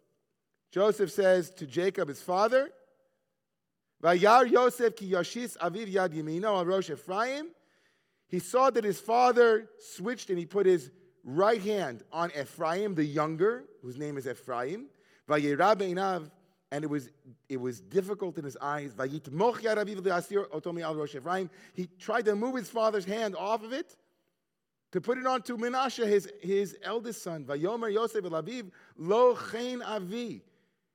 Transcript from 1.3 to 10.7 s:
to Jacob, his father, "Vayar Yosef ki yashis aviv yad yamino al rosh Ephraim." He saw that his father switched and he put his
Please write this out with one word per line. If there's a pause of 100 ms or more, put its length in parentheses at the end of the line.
to
Jacob,
his
father, (1300)
"Vayar
Yosef
ki
yashis
aviv
yad
yamino
al
rosh
Ephraim." (800)
He
saw
that
his
father (100)
switched
and
he
put
his (340)